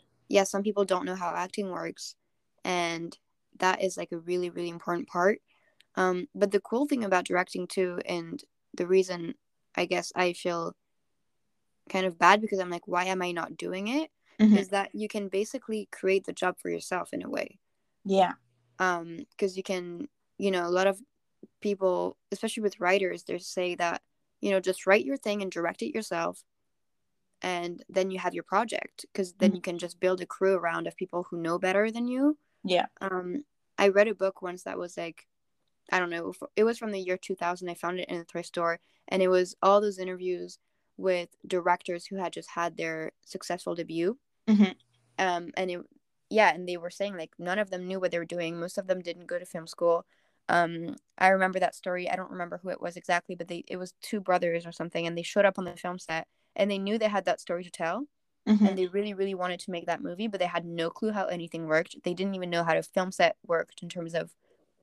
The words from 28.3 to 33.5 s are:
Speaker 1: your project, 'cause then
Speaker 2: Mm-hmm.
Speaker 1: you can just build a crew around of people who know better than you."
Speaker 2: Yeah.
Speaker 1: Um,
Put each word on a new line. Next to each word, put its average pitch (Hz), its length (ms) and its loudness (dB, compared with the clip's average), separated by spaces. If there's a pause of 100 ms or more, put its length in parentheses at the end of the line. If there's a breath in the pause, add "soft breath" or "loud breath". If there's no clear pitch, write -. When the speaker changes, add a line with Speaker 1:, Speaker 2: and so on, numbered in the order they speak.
Speaker 1:
your 170 100 -6
project, - 720 -2
'cause 180 200 -4
then 202 160 6
Speaker 2:
Mm-hmm. 190 60 4
Speaker 1:
you 175 60 -8
can 175 180 -6
just 170 200 -10
build 180 220 2
a 175 40 -6
crew 190 300 2
around 170 320 -2
of 170 80 -8
people 180 280 -6
who 180 140 -8
know 170 220 -2
better 196 320 2
than 233 160 -4
you." 269 300 2 (260)
Speaker 2:
Yeah. 180 240 0 (140)
Speaker 1:
Um, 185 440 -4 (320)